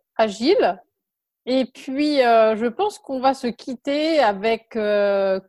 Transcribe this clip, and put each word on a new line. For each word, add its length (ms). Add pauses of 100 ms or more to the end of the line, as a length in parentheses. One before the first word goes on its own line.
(180)
à 100
Gilles. 540 (640)
Et 200
puis, 580
euh, 320
je 100
pense 340
qu'on 200
va 140
se 140
quitter 720
avec, 560
euh, 720